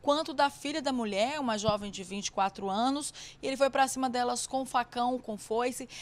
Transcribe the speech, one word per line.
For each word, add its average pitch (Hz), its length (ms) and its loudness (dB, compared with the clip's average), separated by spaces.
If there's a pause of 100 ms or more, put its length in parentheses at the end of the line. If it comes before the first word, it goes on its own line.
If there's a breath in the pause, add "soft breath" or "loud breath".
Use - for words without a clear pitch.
quanto 302 320 2
da 277 160 4
filha 294 320 -4
da 269 100 0
mulher, 233 460 0
uma 233 180 0
jovem 208 320 0
de 190 140 -10
vinte 196 240 -6
e - 40 -6
quatro 196 380 -2
anos, 269 420 0 (300 loud breath)
e - 60 -2
ele 269 100 -2
foi 269 140 4
pra 269 160 4
cima 262 200 -2
delas 247 380 0
com 262 220 -2
facão, 247 500 0
com 220 180 -6
foice. 240 540 -2 (120)